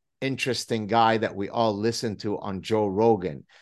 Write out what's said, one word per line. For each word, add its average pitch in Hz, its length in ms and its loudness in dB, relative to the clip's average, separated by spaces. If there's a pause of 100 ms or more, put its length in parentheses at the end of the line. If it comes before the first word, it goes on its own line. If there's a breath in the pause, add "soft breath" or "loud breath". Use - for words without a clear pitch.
(200)
interesting 120 680 -4
guy 113 300 4
that 107 180 -2
we 98 120 -4
all 113 300 0
listen 110 400 -2
to 104 220 -4
on 95 220 -6
Joe 107 260 0
Rogan." 95 580 2 (160 soft breath)